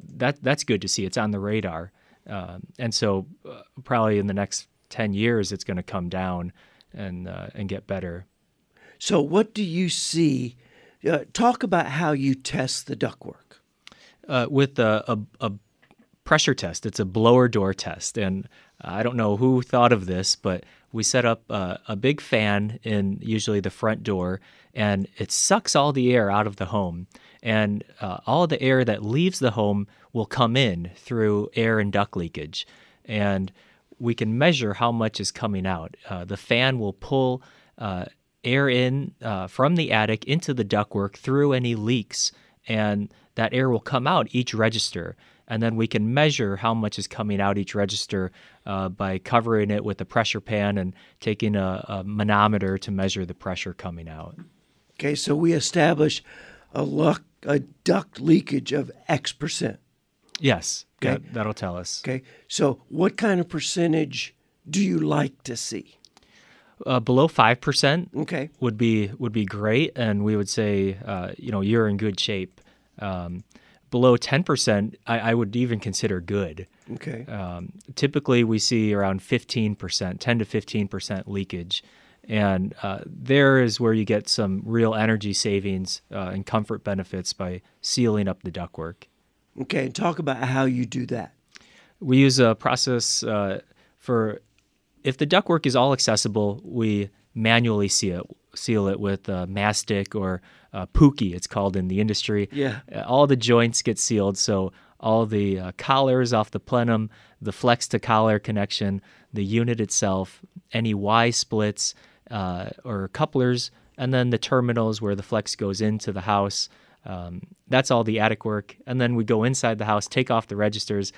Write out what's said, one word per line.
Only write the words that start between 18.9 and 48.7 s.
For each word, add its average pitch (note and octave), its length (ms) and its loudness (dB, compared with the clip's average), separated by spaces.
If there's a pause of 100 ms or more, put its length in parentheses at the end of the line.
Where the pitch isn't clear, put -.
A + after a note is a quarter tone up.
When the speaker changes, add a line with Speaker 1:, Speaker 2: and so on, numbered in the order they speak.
Speaker 1:
don't A#2+ 140 -2
know G#2+ 180 2
who B2 260 4
thought A#2+ 300 6
of G2 140 4
this, F#2 320 0
but F#2 260 -2 (300)
we A2+ 100 -4
set B2 220 2
up, A2+ 240 2
uh, F#2+ 260 -4 (140)
a G#2 80 -4
big C3+ 240 0
fan G#2+ 600 0
in G2+ 380 0
usually A2 380 0
the F#2 100 -4
front G#2+ 340 -2
door, F#2+ 360 -2 (340)
and G2+ 440 0
it G#2 160 -6
sucks - 420 0
all D3 160 4
the B2 240 2
air G#2 160 2
out G#2+ 160 2
of G2+ 80 -8
the F#2 120 -6
home. F#2 400 -4 (340)
And, G#2+ 420 0 (160)
uh, F#2+ 260 -8
all D#3+ 220 2
the D3 140 -2
air C3 240 4
that G#2 180 -2
leaves D#3 360 0
the B2 120 2
home G2+ 360 0 (260)
will A2 140 -2
come A#2 280 2
in F2 400 0
through G#2 600 0
air A2+ 240 2
and G2+ 120 0
duct G2+ 240 0
leakage. E2 500 -8 (380)
And G2+ 480 -2 (480)
we A#2+ 140 0
can A2+ 240 -2
measure C3 380 2
how A#2+ 180 0
much A2+ 260 -2
is G2 120 -4
coming G2 340 -4
out. E2+ 320 -6 (100)
Uh, F2+ 160 -8
the G2 140 -8
fan B2 420 2
will G2+ 140 -2
pull, B2+ 480 -2 (380)
uh, F#2+ 260 -6 (400)
air C3+ 240 2
in, B2+ 520 0
uh, G2 260 -6
from D3 280 2
the D#3 160 2
attic A2 340 2
into D3+ 280 0
the A#2+ 100 0
ductwork G#2 540 -2
through C#3+ 360 2
any B2 220 0
leaks, A2 560 -2 (360)
and G#2 440 0 (240)
that A2+ 180 -2
air C3 160 2
will A2+ 120 2
come C3 260 -2
out E3 240 2
each B2+ 220 -2
register. G#2+ 640 -2 (300)
And A2+ 140 -4
then A2+ 140 0
we A2+ 120 0
can A2+ 260 0
measure C3 440 2
how A2+ 160 0
much A2 240 -2
is G2+ 100 -8
coming G#2 340 -4
out G2+ 160 2
each G2 180 -4
register, G2 560 -2 (340)
uh, F#2+ 240 -4